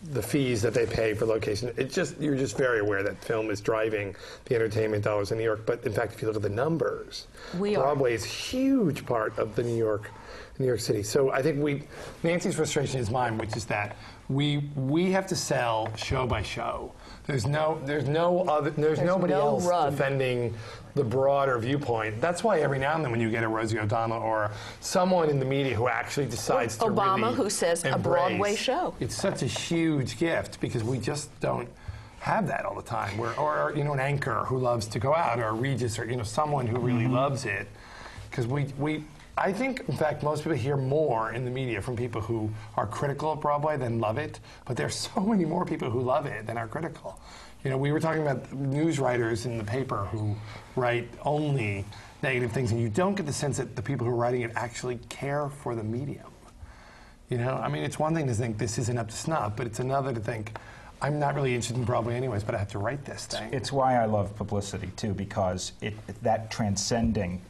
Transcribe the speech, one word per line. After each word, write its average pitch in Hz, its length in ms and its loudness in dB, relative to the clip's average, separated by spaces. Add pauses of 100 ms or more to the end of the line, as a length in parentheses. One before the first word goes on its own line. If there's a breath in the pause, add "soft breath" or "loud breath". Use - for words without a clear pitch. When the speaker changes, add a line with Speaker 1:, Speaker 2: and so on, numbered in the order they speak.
(120)
Speaker 1:
the 117 100 0
fees 123 380 2
that 110 140 2
they 117 100 4
pay 110 300 2
for 101 100 0
location, 110 540 0
it 131 120 0
just, 170 300 -2
you're 147 160 2
just 127 220 -2
very 123 220 4
aware 101 220 2
that 98 220 -2
film 110 260 0
is 104 120 -4
driving 110 520 0 (300 loud breath)
the 127 100 0
entertainment 110 480 2
dollars 104 300 2
in 113 60 0
New 113 60 0
York. 110 200 2
But 120 200 0
in 120 100 0
fact, 110 180 0
if - 80 -12
you 110 80 0
look 107 80 0
at 104 60 -2
the 101 80 0
numbers, 127 760 -2 (320 loud breath)
Speaker 2:
We 208 160 0
are. 185 100 4
Speaker 1:
Broadway 139 280 4
is 113 120 0
a - 40 -6
huge 254 760 2
part 110 320 0
of 110 180 0
the 123 60 0
New 120 160 0
York, 107 320 0 (480 loud breath)
New 135 80 0
York 123 140 2
City. 110 220 0
So 135 300 2
I 131 80 2
think 143 220 2
we, 143 220 0 (380 loud breath)
Nancy's 170 320 2
frustration 143 460 0
is 104 100 0
mine, 120 280 0
which 110 180 -4
is 117 100 -4
that 107 300 -2 (320 loud breath)
we, 147 300 2 (180)
we 151 360 2
have 190 160 2
to 165 80 0
sell 117 600 2
show - 300 0
by 113 160 0
show. 117 500 -6 (340 loud breath)
There's 127 200 0
no, 156 400 2
there's 143 220 0
no 170 320 4
other, 151 300 2
there's 151 280 2
Speaker 2:
There's 175 80 2
Speaker 1:
nobody 180 260 4
Speaker 2:
no 190 80 4
Speaker 1:
else - 260 4
Speaker 2:
rub. 170 260 4
Speaker 1:
defending 131 640 2 (400 loud breath)
the 147 100 2
broader 135 540 4
viewpoint. 113 600 0
That's 175 240 0
why 202 160 4
every 135 180 2
now 139 160 2
and 160 100 2
then 123 60 0
when 117 100 2
you 113 80 4
get 113 140 2
a 113 60 2
Rosie 110 320 0
O'Donnell 113 420 0
or 110 300 2 (280 loud breath)
someone 180 480 4
in 143 120 4
the 131 40 0
media 135 300 2
who 117 140 4
actually 120 380 0
decides 135 520 0
to 240 60 2
Speaker 2:
Obama, 196 380 4
Speaker 1:
really 233 120 2
Speaker 2:
who 214 160 2
says, 170 340 2
"A 131 140 2
Broadway 175 360 4
Speaker 1:
embrace, 208 240 2
Speaker 2:
show." 269 420 0
Speaker 1:
it's 123 160 -2
such - 260 0
a 139 40 2
huge 156 720 2
gift 165 420 0
because 117 240 -2
we 123 140 0
just 127 300 -4 (120)
don't 123 280 -2 (520 loud breath)
have 175 260 2
that - 180 -2
all 98 120 -4
the 98 60 -8
time. 104 360 -4
We're, 117 160 -2
or, 151 240 0
or, 151 180 0
you 147 60 0
know, 147 120 0
an 135 60 0
anchor 135 440 0
who 131 140 0
loves 120 300 2
to 120 120 -4
go 135 140 2
out, 123 260 2
or 113 80 0
a 110 40 0
Regis, 117 460 0
or, 117 60 -4
you 117 120 -2
know, 120 60 -2
someone 143 440 0
who 113 120 0
really 120 260 2
Speaker 3:
Mm-hmm. 127 100 2
Speaker 1:
loves 131 300 2
it. 104 220 -2 (640 loud breath)
'Cause 120 160 -2
we, 139 200 0 (120)
we, 156 240 -2 (340 loud breath)
I 185 160 2
think, 254 360 -2
in 143 80 0
fact, 147 260 0
most 147 220 0
people 165 120 2
hear 139 200 0
more 131 560 2
in 127 120 -4
the 123 60 -2
media 123 320 -2
from 127 140 -4
people 110 240 -2
who 107 280 -2 (280 loud breath)
are 123 100 0
critical 143 460 -2
of 151 80 -4
Broadway 147 360 2
than 117 220 -2
love 110 180 0
it, 147 220 -6 (260 loud breath)
but 120 120 -4
there's - 180 -2
so - 280 -2
many 196 220 4
more 175 200 0
people 151 260 -2
who 120 100 0
love 135 260 2
it 110 200 -6
than 113 100 -4
are 117 120 -4
critical. - 500 -8 (460 loud breath)
You 135 60 0
know, 135 80 0
we 143 140 2
were 156 80 2
talking 160 200 2
about 139 320 -2
news 139 480 2
writers 120 460 2
in 117 100 -2
the 110 80 -4
paper 110 480 -2
who 107 240 -2 (400 loud breath)
write 120 320 2 (160)
only 135 600 0 (380 loud breath)
negative 123 300 0
things, 123 200 2
and 117 80 2
you 117 100 2
don't 185 240 2
get 190 100 -2
the 143 80 -2
sense 143 240 -2
that 135 180 -4
the 127 60 -6
people 120 260 -2
who 123 60 2
are 120 40 2
writing 120 260 2
it 113 120 -4
actually 117 440 -4 (100)
care 143 400 -2
for 131 260 -6
the 113 80 -4
medium. 120 440 -4 (1040 loud breath)
You 127 80 0
know, 127 160 0
I 127 140 -2
mean, 151 140 -2
it's 147 160 -4
one 156 160 2
thing 156 120 2
to 123 80 2
think 110 240 -2
this 113 180 -2
isn't 123 220 0
up 107 100 -4
to - 80 -10
snuff, 113 400 -2
but 131 100 -4
it's 113 140 -6
another 131 320 0
to 113 80 -2
think, 107 320 -4 (480 loud breath)
"I'm 147 180 0
not 143 160 2
really 135 200 2
interested 117 240 -2
in 123 60 0
Broadway 117 320 0
anyways, 120 280 -2
but 120 100 -2
I 107 40 -2
have 101 140 -2
to 104 60 -4
write 123 280 -2
this - 180 -10
thing." 107 280 -6
Speaker 3:
It's 131 200 -2
why 131 240 6
I 117 80 6
love 104 320 0
publicity, 101 600 -4
too, 104 180 -2
because 92 680 -2
it, 107 140 -6 (280)
that 110 280 0
transcending 104 1000 0